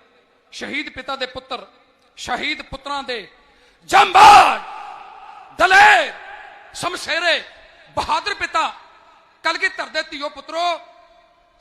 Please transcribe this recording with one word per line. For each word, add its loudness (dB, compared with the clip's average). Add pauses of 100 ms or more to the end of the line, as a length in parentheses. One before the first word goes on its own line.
(520)
ਸ਼ਹੀਦ -10
ਪਿਤਾ -12
ਦੇ -8
ਪੁੱਤਰ, -14 (500)
ਸ਼ਹੀਦ -8
ਪੁੱਤਰਾਂ -12
ਦੇ -12 (540)
ਜਾਂਬਾਜ਼, 6 (920)
ਦਲੇਰ, 4 (600)
ਸ਼ਮਸ਼ੇਰੇ, -4 (460)
ਬਹਾਦਰ -4
ਪਿਤਾ, -6 (720)
ਕਲਗੀਧਰ -4
ਦੇ -8
ਧੀਓ -10
ਪੁੱਤਰੋ, -6 (800)